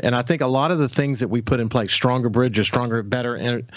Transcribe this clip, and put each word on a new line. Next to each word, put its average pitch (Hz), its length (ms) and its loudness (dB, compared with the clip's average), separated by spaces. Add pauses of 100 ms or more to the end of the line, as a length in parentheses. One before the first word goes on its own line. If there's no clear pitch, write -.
And 123 100 2
I 123 80 0
think 139 200 0
a 131 40 0
lot 135 240 2
of 175 80 0
the 143 100 2
things 139 300 0
that 120 80 -2
we 117 160 0
put 127 160 0
in 117 100 0
place, 113 220 0
stronger 123 380 2
bridges, 110 400 2
stronger, 120 340 0
better 120 320 -4
in-, 120 420 -4